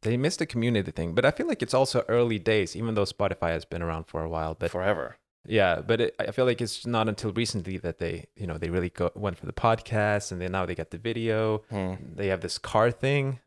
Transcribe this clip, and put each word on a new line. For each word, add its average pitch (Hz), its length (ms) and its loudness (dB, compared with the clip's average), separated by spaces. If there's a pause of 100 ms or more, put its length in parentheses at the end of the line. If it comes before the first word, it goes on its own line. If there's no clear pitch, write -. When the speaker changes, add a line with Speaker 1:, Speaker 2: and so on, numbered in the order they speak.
Speaker 1:
They 113 140 0
missed 143 220 0
the 160 80 0
community 117 440 0
thing, 85 240 -4
but 123 120 4
I 143 40 6
feel - 160 -4
like 311 160 -2
it's 120 120 -4
also 131 340 2
early 117 300 4
days, 104 360 2
even 113 200 -2
though 101 100 4
Spotify 92 460 -2
has 80 160 -2
been 85 160 -6
around 80 240 -4
for 80 160 -4
a 80 80 -4
while. 80 280 -2
But 87 120 -2
Speaker 2:
Forever. 87 480 0 (280)
Speaker 1:
yeah, 95 360 4
but 117 180 2
it, - 180 2
I - 120 -2
feel 127 160 2
like 123 160 2
it's - 240 -6
not 117 200 2
until 107 260 -2
recently 95 460 -2
that 85 200 -4
they, - 360 -4
you 101 120 -8
know, 82 100 -4
they 82 140 -4
really 90 180 0
go, 87 260 -2
went 98 220 -4
for - 80 -16
the - 80 -8
podcast, 107 800 0
and 90 80 -6
then 90 120 -4
now 92 120 0
they 90 100 -4
got 82 160 -6
the 85 60 -12
video. 110 600 0 (100)
Speaker 2:
Hmm. 95 280 -2 (180)
Speaker 1:
They 98 140 -2
have 92 120 2
this 87 160 -4
car 113 340 2
thing. 135 560 0